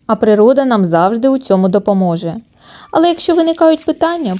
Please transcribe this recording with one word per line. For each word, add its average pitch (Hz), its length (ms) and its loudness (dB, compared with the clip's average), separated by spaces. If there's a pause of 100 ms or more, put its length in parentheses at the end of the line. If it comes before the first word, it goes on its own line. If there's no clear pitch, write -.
а 220 80 -2
природа 220 500 2
нам 220 200 0
завжди 196 440 0
у 269 80 0
цьому 190 320 0
допоможе. 180 680 -2 (560)
Але 320 160 2
якщо 339 280 -2
виникають 320 500 0
питання, 320 540 -4